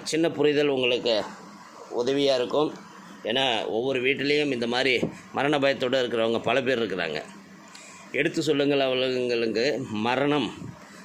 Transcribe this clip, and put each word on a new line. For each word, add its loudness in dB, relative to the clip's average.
சின்ன 0
புரிதல் 2
உங்களுக்கு 2
உதவியாக 2
இருக்கும். 0
ஏன்னா 0
ஒவ்வொரு 0
வீட்டிலையும் 2
இந்த -2
மாதிரி 2
மரண 2
பயத்தோடு 2
இருக்கிறவங்க 0
பல 2
பேர் 0
இருக்கிறாங்க. -2
எடுத்து 0
சொல்லுங்கள். 2
அவர்களுக்கு 0
மரணம் 0